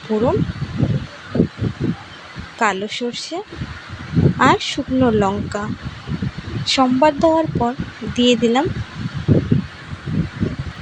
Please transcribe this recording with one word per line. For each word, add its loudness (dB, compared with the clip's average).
ফোড়ন, 2
কালো 2
সর্ষে -6
আর 8
শুকনো 2
লঙ্কা। 0
সম্বাদ 4
দেওয়ার 4
পর 0
দিয়ে 6
দিলাম 2